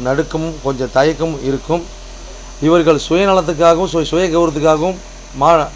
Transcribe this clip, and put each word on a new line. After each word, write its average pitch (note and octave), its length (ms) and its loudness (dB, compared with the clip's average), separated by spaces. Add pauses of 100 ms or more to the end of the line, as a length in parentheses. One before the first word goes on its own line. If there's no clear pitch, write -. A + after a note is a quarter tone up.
நடுக்கமும் D#3+ 560 -2
கொஞ்சம் C3 320 -4
தயக்கமும் D3+ 500 0
இருக்கும். C3+ 380 -2 (800)
இவர்கள் D#3+ 480 4
சுயநலத்துக்காகவும் E3+ 840 2
சுய-, D#3+ 180 0
சுய F3+ 180 2
கௌரவத்துக்காகவும் D#3 680 2 (440)
மா-, D3+ 360 4